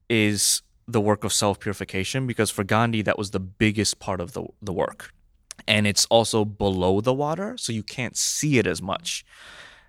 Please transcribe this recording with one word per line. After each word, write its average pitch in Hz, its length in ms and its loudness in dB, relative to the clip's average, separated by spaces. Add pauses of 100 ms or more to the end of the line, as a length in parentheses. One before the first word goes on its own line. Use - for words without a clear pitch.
is 107 520 2 (260)
the 117 140 2
work 104 220 2
of 107 100 -2
self-purification, 101 920 -2
because 113 220 0
for - 140 -2
Gandhi, 110 400 2
that 95 140 2
was 101 140 -6
the 98 80 -2
biggest 101 600 0
part 95 200 -4
of 87 140 -8
the, 87 120 -8 (160)
the 92 120 -8
work. - 400 -4 (540)
And 107 180 4
it's 101 200 2
also 113 380 4
below 98 580 2
the 131 120 0
water, 165 440 -4
so - 140 -6
you 110 120 -4
can't - 340 -8
see - 400 2
it 107 100 6
as 85 140 0
much. - 420 -6 (640)